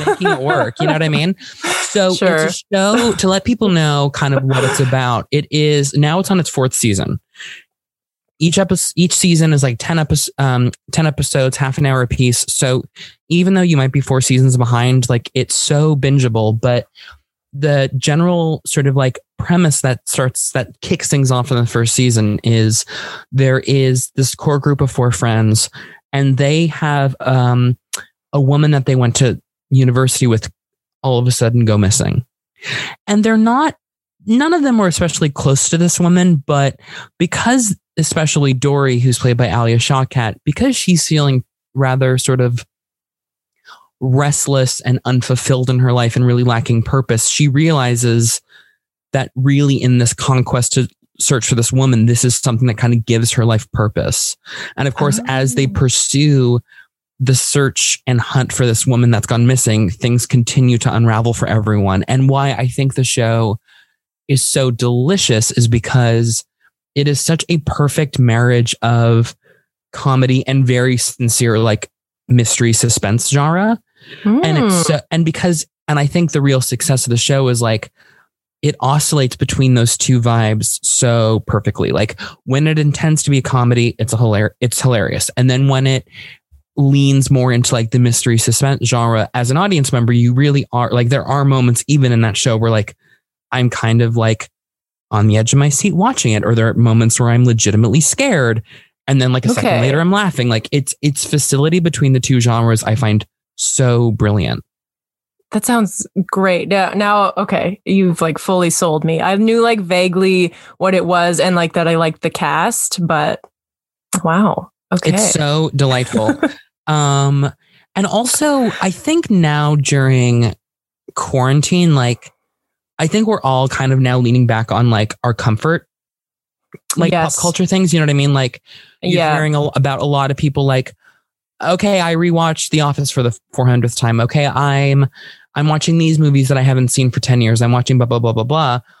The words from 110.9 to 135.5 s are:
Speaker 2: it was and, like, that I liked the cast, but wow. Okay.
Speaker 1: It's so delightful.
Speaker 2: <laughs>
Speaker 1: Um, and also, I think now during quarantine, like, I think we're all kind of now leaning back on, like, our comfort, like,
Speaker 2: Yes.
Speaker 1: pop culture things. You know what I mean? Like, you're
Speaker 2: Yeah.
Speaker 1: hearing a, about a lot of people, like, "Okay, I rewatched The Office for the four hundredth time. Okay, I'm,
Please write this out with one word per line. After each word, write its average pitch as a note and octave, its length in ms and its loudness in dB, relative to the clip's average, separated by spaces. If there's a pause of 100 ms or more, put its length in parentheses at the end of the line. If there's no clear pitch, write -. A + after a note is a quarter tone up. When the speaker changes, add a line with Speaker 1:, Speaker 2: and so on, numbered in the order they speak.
Speaker 2:
it F3 120 0
was F3 320 0
and, F3+ 160 2
like, E3+ 200 -2
that E3+ 120 0
I E3+ 80 2
liked E3 280 -2
the E3 80 -2
cast, E3+ 760 -2
but D3+ 340 -2 (840)
wow. F3 480 0 (200)
Okay. F3 200 -2
Speaker 1:
It's G3+ 180 0
so D3+ 460 -2
delightful. B2+ 680 0
Speaker 2:
<laughs> - 60 -2 (360)
Speaker 1:
Um, C#3+ 640 0 (460)
and G3 100 -2
also, B3+ 580 0 (180)
I F#3+ 80 0
think D#4+ 400 -2
now D3+ 440 2
during B2+ 800 2 (600)
quarantine, D3 800 0
like, B2 360 -2 (680)
I D#3+ 80 -2
think G#3+ 200 0
we're G#3+ 140 -2
all C3 280 0
kind C3 220 -2
of C3+ 100 2
now B2+ 180 2
leaning B2 280 2
back A2+ 240 -2
on, A#2+ 200 2
like, G#2+ 240 0 (100)
our A#2+ 80 0
comfort, A#2 560 -2 (1080)
like, E3+ 160 0
Speaker 2:
Yes. D#3+ 260 0
Speaker 1:
pop - 40 -6
culture F3 240 -2
things. F#3 300 0
You D#3+ 60 2
know - 40 2
what D3 60 0
I - 20 0
mean? C#3+ 220 2
Like, C3 260 -2 (400)
you're - 140 -2
Speaker 2:
Yeah. D#3 200 2
Speaker 1:
hearing D#3 200 0
a, D3 80 0
about C#3 380 -2
a C3+ 40 -2
lot C#3 260 0
of C#3 60 -2
people, C#3 300 -2
like, C3 280 -2 (680)
"Okay, F#3 400 0
I E3+ 140 0
rewatched E3 520 0
The D#3 140 0
Office C#3+ 280 -2
for C3 120 -2
the A#2+ 120 0 (200)
four B2+ 120 0
hundredth A#2+ 300 2
time. A#2 240 0
Okay, C#3+ 260 0
I'm, C#3 600 0 (480)